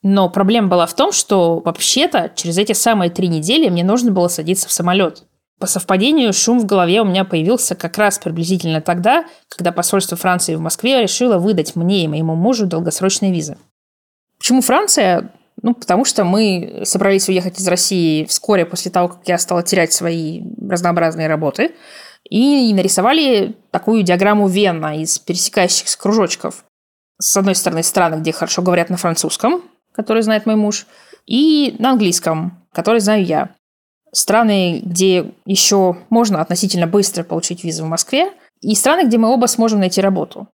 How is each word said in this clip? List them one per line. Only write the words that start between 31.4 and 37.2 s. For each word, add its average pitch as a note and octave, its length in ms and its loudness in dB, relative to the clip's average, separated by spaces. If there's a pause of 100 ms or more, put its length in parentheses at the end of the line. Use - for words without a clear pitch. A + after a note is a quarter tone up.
на C4 140 2
английском, F3 680 0 (140)
который A3 280 2
знаю G#3 240 2
я. D3+ 260 -2 (600)
Страны, G3 720 2
где F#3 480 0 (120)
ещё F#3+ 520 2 (120)
можно A3 320 2
относительно F3 460 -2
быстро F3+ 380 0